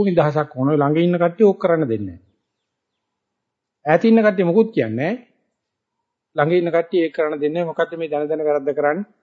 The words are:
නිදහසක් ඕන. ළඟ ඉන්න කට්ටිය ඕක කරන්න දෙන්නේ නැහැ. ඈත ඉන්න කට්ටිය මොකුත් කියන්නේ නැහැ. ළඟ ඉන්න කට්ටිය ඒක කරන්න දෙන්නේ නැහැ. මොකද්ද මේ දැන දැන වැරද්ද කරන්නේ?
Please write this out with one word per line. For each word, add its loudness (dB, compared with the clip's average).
නිදහසක් 0
ඕන. -2
ළඟ 2
ඉන්න 2
කට්ටිය 2
ඕක 0
කරන්න 2
දෙන්නේ -6
නැහැ. -20
ඈත 2
ඉන්න 6
කට්ටිය 2
මොකුත් 2
කියන්නේ -2
නැහැ. -2
ළඟ 0
ඉන්න 0
කට්ටිය 0
ඒක -4
කරන්න -2
දෙන්නේ -4
නැහැ. -4
මොකද්ද -4
මේ -8
දැන -4
දැන -4
වැරද්ද -2
කරන්නේ? -2